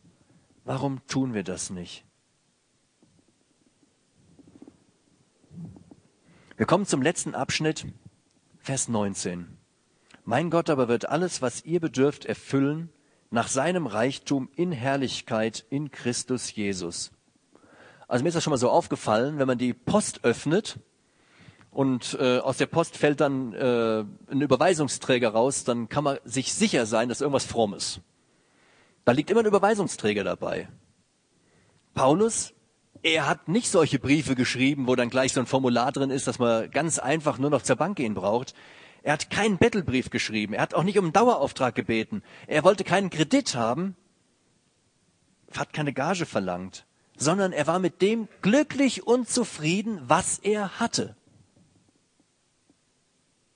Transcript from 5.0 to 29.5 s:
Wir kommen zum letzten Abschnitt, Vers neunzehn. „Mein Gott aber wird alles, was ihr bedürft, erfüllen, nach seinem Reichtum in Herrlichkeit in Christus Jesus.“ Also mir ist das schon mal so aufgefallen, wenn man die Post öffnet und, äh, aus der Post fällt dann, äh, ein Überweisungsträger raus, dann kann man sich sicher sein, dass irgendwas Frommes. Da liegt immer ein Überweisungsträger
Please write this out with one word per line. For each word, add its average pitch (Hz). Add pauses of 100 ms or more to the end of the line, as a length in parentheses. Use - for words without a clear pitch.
Wir 110
kommen 190
zum 139
letzten 151
Abschnitt, 156 (720)
Vers -
neunzehn. 98 (680)
„Mein 143
Gott 165
aber 131
wird 117
alles, 170
was 123
ihr 170
bedürft, 139
erfüllen, 143 (400)
nach 117
seinem 165
Reichtum 127
in 180
Herrlichkeit 123
in 143
Christus -
Jesus.“ 92 (960)
Also 123
mir 160
ist 170
das 165
schon 160
mal 139
so 117
aufgefallen, 135
wenn 135
man 127
die 123
Post -
öffnet 147 (920)
und, 135
äh, 127
aus 135
der 139
Post -
fällt 147
dann, 135
äh, 113 (240)
ein 135
Überweisungsträger 135
raus, 120
dann 120
kann -
man 139
sich 120
sicher 175
sein, 113
dass 120
irgendwas 139
Frommes. 104 (1040)
Da 123
liegt 147
immer 214
ein 220
Überweisungsträger 190